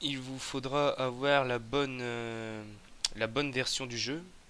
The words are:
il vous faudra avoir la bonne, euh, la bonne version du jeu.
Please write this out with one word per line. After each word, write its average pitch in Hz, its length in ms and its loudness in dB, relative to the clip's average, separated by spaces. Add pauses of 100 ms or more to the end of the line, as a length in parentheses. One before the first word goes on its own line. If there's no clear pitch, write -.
il 139 180 -2
vous 131 220 -6
faudra 139 480 2
avoir 131 560 4
la 123 160 2
bonne, 131 400 0
euh, 113 640 -4 (500)
la 110 140 0
bonne 139 240 0
version 131 340 0
du 120 100 -6
jeu. 135 280 -2 (260)